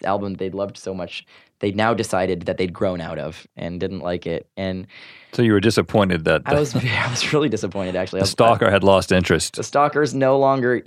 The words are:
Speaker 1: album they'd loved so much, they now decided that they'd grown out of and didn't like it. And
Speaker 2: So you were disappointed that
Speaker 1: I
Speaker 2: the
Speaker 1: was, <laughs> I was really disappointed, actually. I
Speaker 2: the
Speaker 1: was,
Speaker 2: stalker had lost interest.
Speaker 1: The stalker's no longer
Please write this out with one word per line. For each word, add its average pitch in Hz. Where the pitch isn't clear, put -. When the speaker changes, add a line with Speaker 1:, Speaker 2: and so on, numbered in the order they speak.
Speaker 1:
album 98
they'd 95
loved 101
so -
much, 87
they 104
now 110
decided 92
that 92
they'd 90
grown 92
out 82
of 76
and 87
didn't 95
like 87
it. 82
And 92
Speaker 2:
So -
you 110
were 98
disappointed 95
that 78
Speaker 1:
I 143
Speaker 2:
the 147
Speaker 1:
was, 135
<laughs> 123
I 110
was -
really 151
disappointed, 98
actually. 92
I -
Speaker 2:
the 98
Speaker 1:
was, 98
Speaker 2:
stalker 113
had 98
lost 95
interest. 90
Speaker 1:
The -
stalker's 143
no 135
longer 131